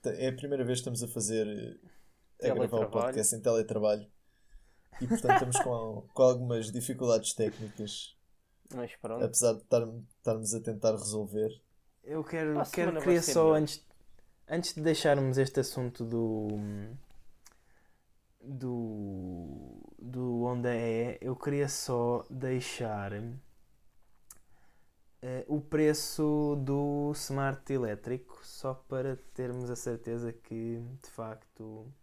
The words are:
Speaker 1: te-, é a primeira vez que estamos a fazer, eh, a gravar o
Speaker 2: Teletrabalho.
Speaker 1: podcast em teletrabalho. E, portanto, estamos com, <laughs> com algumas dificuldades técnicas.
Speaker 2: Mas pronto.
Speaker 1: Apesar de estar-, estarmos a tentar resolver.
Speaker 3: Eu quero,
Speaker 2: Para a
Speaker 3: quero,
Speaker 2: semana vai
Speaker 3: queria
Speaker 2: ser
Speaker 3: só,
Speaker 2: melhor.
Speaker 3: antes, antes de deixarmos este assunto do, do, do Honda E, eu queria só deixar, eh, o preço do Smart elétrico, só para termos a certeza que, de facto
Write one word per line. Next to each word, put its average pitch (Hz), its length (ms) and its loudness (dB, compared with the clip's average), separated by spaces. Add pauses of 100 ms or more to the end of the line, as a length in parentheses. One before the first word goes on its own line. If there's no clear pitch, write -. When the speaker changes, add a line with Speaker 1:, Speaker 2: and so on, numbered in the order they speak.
Speaker 1:
te-, 131 60 -2 (160)
é 131 40 2
a 127 60 -2
primeira 135 300 -2
vez 123 140 0
que - 100 -6
estamos 120 160 -4
a 117 40 -6
fazer, 110 380 0 (920)
eh, - 100 0
a 131 40 2
gravar - 100 2
o - 40 0
Speaker 2:
Teletrabalho. 110 220 0
Speaker 1:
podcast 117 460 2
em 107 40 -8
teletrabalho. 107 720 2 (880)
E, 127 60 -2
portanto, 226 280 4
estamos 127 260 4
com, 113 480 -2
<laughs> - 60 -20
com 131 80 6
algumas 120 500 4
dificuldades 120 600 2
técnicas. 107 840 -4 (580)
Speaker 2:
Mas 120 220 -6
pronto. 117 280 -4
Speaker 1:
Apesar 117 280 4
de 104 100 -4
estar-, 117 260 4 (300)
estarmos 110 360 -2
a 110 60 -2
tentar 110 320 2
resolver. 107 680 -2 (420)
Speaker 3:
Eu 151 220 -4
quero, 156 300 0
Speaker 2:
Para 147 80 2
a - 40 0
Speaker 3:
quero, - 80 -12 (160)
Speaker 2:
semana 165 100 -2
vai 139 40 -6
Speaker 3:
queria 175 180 6
Speaker 2:
ser 165 100 0
Speaker 3:
só, 165 120 6
Speaker 2:
melhor. 156 160 8
Speaker 3:
antes, - 260 -4 (600)
antes 175 260 -2
de 160 60 -6
deixarmos 143 580 4
este 135 220 4
assunto 123 440 -2
do, 113 440 0 (1900)
do, 98 1400 -8 (160)
do 123 460 -2
Honda 120 300 0
E, 117 460 0
eu 131 160 -4
queria 143 320 0
só 120 600 0
deixar, 123 840 -4 (2000)
eh, 127 260 -6
o 151 120 0
preço 151 1000 2
do 143 520 0
Smart 139 580 -2
elétrico, 120 720 -4
só - 300 -6
para 131 420 -4 (180)
termos 123 360 -4
a 120 60 -4
certeza 117 560 -4
que, 113 480 -8 (220)
de - 80 -20
facto 110 840 -14 (100)